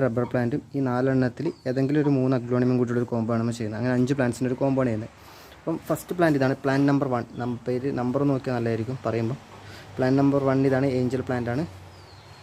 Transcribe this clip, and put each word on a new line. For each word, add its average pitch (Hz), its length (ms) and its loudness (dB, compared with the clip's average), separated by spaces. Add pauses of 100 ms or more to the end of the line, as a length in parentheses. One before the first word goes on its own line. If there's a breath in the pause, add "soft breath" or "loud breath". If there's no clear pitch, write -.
റബ്ബർ 120 260 0
പ്ലാന്റും 123 320 -2 (120)
ഈ 139 140 -2
നാലെണ്ണത്തിൽ 127 600 0 (220)
ഏതെങ്കിലും 135 340 2
ഒരു 147 120 4
മൂന്ന് 127 220 2
അഗ്ലോണിമയും 123 420 2
കൂടിയുള്ള 120 220 0
ഒരു 120 100 -4
കോംബോ 117 220 0
ആണ് 113 80 0
നമ്മൾ 117 160 -2
ചെയ്യുന്നത്. 107 220 -6
അങ്ങനെ 127 180 0
അഞ്ച് 127 220 2
plants-ിൻ്റെ 123 320 0
ഒരു 123 100 -2
കോംബോ 135 220 2
ആണ് 120 60 0
ചെയ്യുന്നത്. 110 200 -4 (480 loud breath)
അപ്പം 160 180 -4 (120)
ഫസ്റ്റ് 170 300 -4
പ്ലാന്റ് 156 220 4
ഇതാണ്, 135 220 2
പ്ലാന്റ് 139 300 2
നമ്പർ 139 240 2
വൺ. 113 80 -4 (180)
നം-, 120 240 -4
പേര് 127 240 -2 (100)
നമ്പർ 127 300 0
നോക്കിയാൽ 127 280 -2
നല്ലതായിരിക്കും 117 460 -2
പറയുമ്പോൾ. 117 340 -2 (580 loud breath)
പ്ലാന്റ് 131 260 2
നമ്പർ 139 260 4
വൺ 135 220 4
ഇതാണ്, 131 180 2 (120)
ഏഞ്ചൽ 127 280 -2
പ്ലാന്റ് 120 260 -2
ആണ്. 160 100 -2 (760 loud breath)